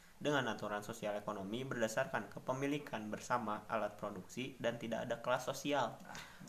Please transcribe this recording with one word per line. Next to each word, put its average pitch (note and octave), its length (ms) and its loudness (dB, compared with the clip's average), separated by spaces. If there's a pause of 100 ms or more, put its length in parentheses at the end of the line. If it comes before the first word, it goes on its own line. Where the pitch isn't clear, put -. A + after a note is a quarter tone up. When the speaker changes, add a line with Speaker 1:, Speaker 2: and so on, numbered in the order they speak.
(160)
Speaker 1:
dengan C#3 320 4
aturan G#2 320 0
sosial G#2 340 -2
ekonomi G#2 480 -2
berdasarkan B2+ 640 2
kepemilikan C#3 800 0
bersama G#2+ 600 0
alat G#2+ 280 2
produksi A2 600 -6
dan A#2 200 2
tidak A#2 280 -2
ada A#2+ 140 0
kelas B2+ 260 2
sosial, C#3 560 2
Speaker 2:
Nah, - 140 -12 (340)